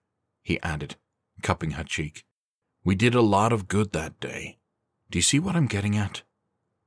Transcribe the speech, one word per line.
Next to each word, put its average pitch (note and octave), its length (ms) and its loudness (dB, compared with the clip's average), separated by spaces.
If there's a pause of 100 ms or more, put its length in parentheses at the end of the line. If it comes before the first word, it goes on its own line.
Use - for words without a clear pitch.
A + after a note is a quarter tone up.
(420)
he - 200 -4
added, D2+ 340 -6 (460)
cupping E2+ 300 -2
her D2 120 -8
cheek. - 420 -8 (580)
"We G2 120 2
did A#2 180 4
a B2 80 6
lot G#2+ 300 4
of G2+ 160 -2
good G2+ 240 0
that D#2 280 -6
day. D2 400 -12 (500)
Do F2 80 -2
you F2 60 2
see C#3 160 4
what F#3 160 -2
I'm D3+ 120 2
getting G#2 300 0
at?" G2+ 260 -4 (640)